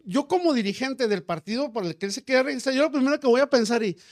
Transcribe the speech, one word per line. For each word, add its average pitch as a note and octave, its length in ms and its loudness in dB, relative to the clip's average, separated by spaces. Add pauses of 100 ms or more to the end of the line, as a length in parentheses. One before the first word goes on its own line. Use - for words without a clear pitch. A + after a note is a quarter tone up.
yo B3+ 240 -2
como F4+ 260 2
dirigente B3 540 -2
del G3 160 0
partido A3 480 -4
por G#3+ 140 -4
el E3+ 120 -6
que G3 100 -6
él G3+ 40 -6
se A3 140 -10
quiere C4 180 2
registrar, C4+ 320 -4
yo C4+ 60 2
lo D#4 100 2
primero C#4 300 0
que C#4+ 60 -2
voy A#3+ 120 4
a C#4 100 2
pensar A#3 340 2
y, F#3 140 -4 (140)